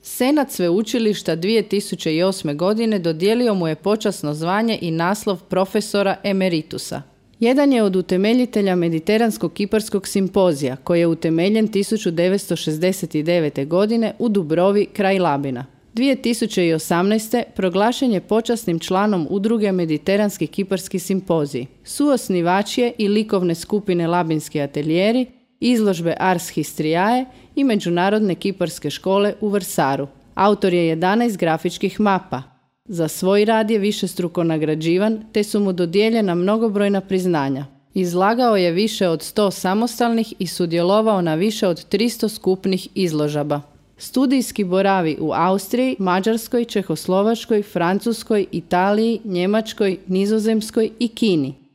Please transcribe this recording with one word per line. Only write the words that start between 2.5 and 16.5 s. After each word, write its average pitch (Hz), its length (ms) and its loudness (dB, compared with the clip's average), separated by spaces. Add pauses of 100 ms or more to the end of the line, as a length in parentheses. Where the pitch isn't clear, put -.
godine 214 440 0
dodijelio 196 560 0
mu 175 140 0
je 156 60 -2
počasno 196 600 -2
zvanje 196 460 -2
i 170 100 -4
naslov 180 520 -2
profesora 196 840 0
emeritusa. 185 760 -2 (380)
Jedan 269 320 4
je 233 100 4
od 190 140 2
utemeljitelja 202 800 2
Mediteranskog 175 760 0
kiparskog 208 560 -2
simpozija, 180 680 0
koji 170 240 0
je 170 60 4
utemeljen 170 600 2
tisuću 202 420 -2
devetsto 180 460 0
šezdeset 160 560 -2
devete 151 520 0
godine 208 540 0
u 240 100 0
Dubrovi 196 640 2
kraj 196 260 0
Labina. 139 480 -2 (260)
Dvije 262 240 2
tisuće 226 580 0